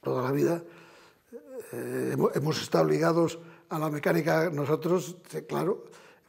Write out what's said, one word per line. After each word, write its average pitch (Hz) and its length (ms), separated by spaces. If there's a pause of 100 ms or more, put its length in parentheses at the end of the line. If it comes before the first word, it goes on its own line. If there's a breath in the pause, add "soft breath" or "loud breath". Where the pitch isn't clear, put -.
Toda 131 220
la 131 100
vida, 170 320 (1080 loud breath)
eh, 127 420
hemo-, 135 200
hemos 147 280
estado 165 240
ligados 160 520 (300 loud breath)
a 170 100
la 156 120
mecánica 160 580
nosotros, 156 680 (100)
sí, 156 140
claro, - 420 (440 loud breath)